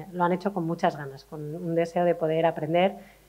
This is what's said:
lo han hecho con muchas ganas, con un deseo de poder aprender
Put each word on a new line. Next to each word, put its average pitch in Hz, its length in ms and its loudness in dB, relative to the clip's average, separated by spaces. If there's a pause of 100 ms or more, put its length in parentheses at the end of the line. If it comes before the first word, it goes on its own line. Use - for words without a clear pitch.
(140)
lo 175 100 0
han 175 100 4
hecho 196 200 -2
con 170 120 -4
muchas 165 320 0
ganas, 135 280 -12
con 151 300 -10
un 175 180 -4
deseo 170 320 2
de 170 80 4
poder 165 320 2
aprender 165 480 2 (360)